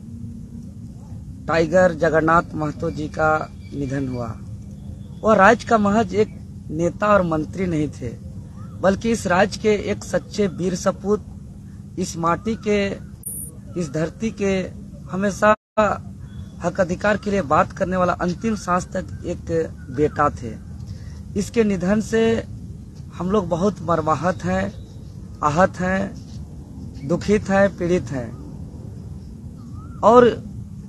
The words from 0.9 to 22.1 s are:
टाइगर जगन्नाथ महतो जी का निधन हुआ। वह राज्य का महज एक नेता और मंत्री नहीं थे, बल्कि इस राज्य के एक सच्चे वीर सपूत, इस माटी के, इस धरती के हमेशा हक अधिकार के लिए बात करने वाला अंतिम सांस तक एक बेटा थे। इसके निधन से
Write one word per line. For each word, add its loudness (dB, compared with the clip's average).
टाइगर 6
जगन्नाथ 4
महतो -2
जी -6
का 0
निधन -4
हुआ। -6
वह 6
राज्य 8
का 6
महज 4
एक 0
नेता 0
और 8
मंत्री 0
नहीं 0
थे, -8
बल्कि 4
इस 0
राज्य 4
के 4
एक -2
सच्चे 0
वीर -2
सपूत, 0
इस -4
माटी 0
के, 2
इस -2
धरती -2
के 0
हमेशा 4
हक 0
अधिकार 2
के -4
लिए 2
बात 4
करने 0
वाला 4
अंतिम 0
सांस 0
तक -6
एक -2
बेटा 2
थे। -8
इसके 2
निधन 2
से 2